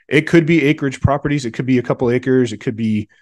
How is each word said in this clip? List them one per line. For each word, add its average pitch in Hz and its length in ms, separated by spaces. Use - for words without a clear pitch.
It 151 180
could 165 180
be 156 200
acreage 143 360
properties. 143 460
It 113 60
could 131 120
be 127 140
a 123 40
couple 127 280
acres. 127 420
It 104 60
could 127 160
be 107 340